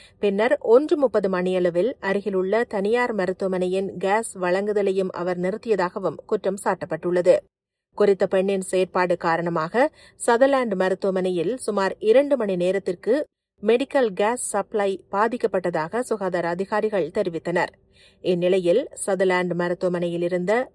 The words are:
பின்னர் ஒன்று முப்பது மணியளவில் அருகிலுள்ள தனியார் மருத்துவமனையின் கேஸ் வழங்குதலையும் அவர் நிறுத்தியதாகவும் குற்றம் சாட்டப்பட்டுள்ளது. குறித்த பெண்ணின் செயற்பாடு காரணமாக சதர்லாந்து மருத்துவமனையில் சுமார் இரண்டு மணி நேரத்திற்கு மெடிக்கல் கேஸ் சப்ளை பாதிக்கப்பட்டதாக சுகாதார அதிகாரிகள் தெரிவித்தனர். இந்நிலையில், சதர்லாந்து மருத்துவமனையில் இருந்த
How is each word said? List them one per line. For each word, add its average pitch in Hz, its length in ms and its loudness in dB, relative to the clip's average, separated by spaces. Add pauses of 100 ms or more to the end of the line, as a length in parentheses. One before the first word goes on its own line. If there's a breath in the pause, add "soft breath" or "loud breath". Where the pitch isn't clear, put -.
(200 soft breath)
பின்னர் 208 420 0
ஒன்று 294 360 4
முப்பது 214 320 2
மணியளவில் 180 720 0
அருகிலுள்ள 196 640 -2
தனியார் 233 500 -2
மருத்துவமனையின் 185 840 -2
கேஸ் 196 400 -2
வழங்குதலையும் 190 760 -2
அவர் 180 280 -4
நிறுத்தியதாகவும் 185 840 -4
குற்றம் 202 380 -4
சாட்டப்பட்டுள்ளது. 180 760 2 (600)
குறித்த 202 300 4
பெண்ணின் 190 340 0
செயற்பாடு 180 560 0
காரணமாக 170 720 0 (240 soft breath)
சதர்லாந்து 269 600 2
மருத்துவமனையில் 185 840 0
சுமார் 196 420 -2
இரண்டு 277 380 4
மணி 202 180 -2
நேரத்திற்கு 190 720 0 (380)
மெடிக்கல் 247 440 2
கேஸ் 208 420 -2
சப்ளை 202 380 -2 (240)
பாதிக்கப்பட்டதாக 196 880 -2
சுகாதார 185 500 -4
அதிகாரிகள் 196 640 -2
தெரிவித்தனர். 175 600 -2 (520 soft breath)
இந்நிலையில், 180 580 2 (120)
சதர்லாந்து 185 640 0
மருத்துவமனையில் 175 640 -2
இருந்த 180 300 -2 (240)